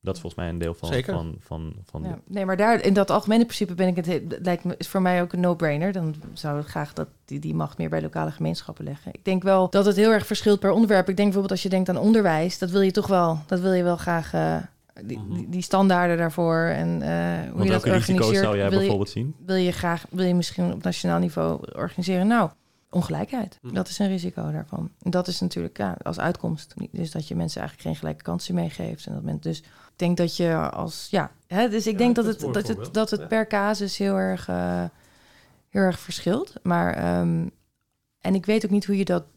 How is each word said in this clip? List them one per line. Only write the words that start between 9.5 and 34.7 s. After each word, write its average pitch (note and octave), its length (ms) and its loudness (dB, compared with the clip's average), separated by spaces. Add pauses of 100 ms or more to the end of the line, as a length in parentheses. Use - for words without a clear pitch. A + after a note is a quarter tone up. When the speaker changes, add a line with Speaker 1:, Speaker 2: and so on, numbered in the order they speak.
Speaker 3:
dat G3+ 160 4
het G3+ 100 4
heel G#3+ 160 6
erg G#3+ 140 2
verschilt G#3 340 2
per G3 100 2
onderwerp. G3 380 4
Ik F#3+ 80 0
denk - 20 -4 (100)
bijvoorbeeld G3 240 0
als F#3 100 -2
je G3 60 -2
denkt F#3 200 2
aan F3 80 0
onderwijs, F3+ 600 4
dat F3+ 120 -4
wil G3 100 4
je F#3+ 100 6
toch G3+ 160 0
wel, E3+ 400 4
dat F3+ 140 0
wil F#3+ 120 2
je F3+ 100 4
wel F3 140 2
graag, E3 380 -2
eh, D#3+ 220 0 (480)
die, A2+ 140 -8
Speaker 2:
Mhm. G#2 160 -8
Speaker 3:
die, - 140 -6
die F3+ 140 -4
standaarden F3+ 540 4
daarvoor E3 400 2
en, E3 460 0
eh, D3 60 -2 (400)
hoe B1 40 -12
Speaker 1:
Want - 120 0
Speaker 3:
je F#3+ 60 4
dat A2+ 120 4
Speaker 1:
welke - 160 4
risico's C#3+ 280 2
Speaker 3:
organiseert, G2+ 180 4
Speaker 1:
zou G#2 120 0
jij G2+ 80 2
Speaker 3:
wil G2 80 2
je, G2 60 4
Speaker 1:
bijvoorbeeld G2 320 0
zien? C3+ 240 -6 (120)
Speaker 3:
wil F#3+ 100 0
je F3+ 160 2
graag, E3+ 380 -4
wil F#3 160 -2
je F3+ 80 2
misschien F3 380 0
op E3 100 -8
nationaal F3 360 0
niveau E3 560 -2
organiseren? F3+ 520 -2
Nou, G#3+ 240 4 (400)
ongelijkheid. F#3 720 -4
Speaker 2:
Mhm. - 120 -10
Speaker 3:
Dat F#3 140 -2
is - 100 -10
een G3+ 100 2
risico F3 440 -4
daarvan. D#3 460 -6
Dat F3+ 300 0
is F3+ 120 -4
natuurlijk, F3 380 -4
ja, F#2+ 240 -2
als - 160 -6
uitkomst. - 560 -4 (160)
Dus E3 200 -6
dat D#3 180 -8
je - 80 -4
mensen E3 240 -4
eigenlijk - 300 -8
geen D#3 80 -4
gelijke D#3 240 -8
kansen F3 320 -6
meegeeft - 520 -4
en - 60 -8
dat - 100 -8
men, D3+ 180 -4
dus D#3+ 180 -6
ik - 420 -18
denk F3 160 2
dat E3+ 200 0
je E3 340 0
als, - 400 -8
ja, F#3 200 0 (160)
hè, G#3+ 220 0
dus G#3 180 -2
ik A3 60 0
Speaker 2:
Ja, G3 60 -2
Speaker 3:
denk A#3+ 180 6
Speaker 2:
dat A#3 80 2
Speaker 3:
dat A3 120 0
Speaker 2:
is - 60 -14
een D4 40 -4
Speaker 3:
het, B3 100 -2
Speaker 2:
mooi G#3 100 0
Speaker 3:
dat - 0 -
het, A3+ 100 -2
Speaker 2:
voorbeeld. G#3 180 -12
Speaker 3:
dat A3 160 2
het G#3 100 -2
Speaker 2:
Ja. D#3 60 -10
Speaker 3:
per A3 200 0
casus G3+ 520 -2
heel G3 180 0
erg, F#3+ 320 -2
eh, F2 360 -2 (840)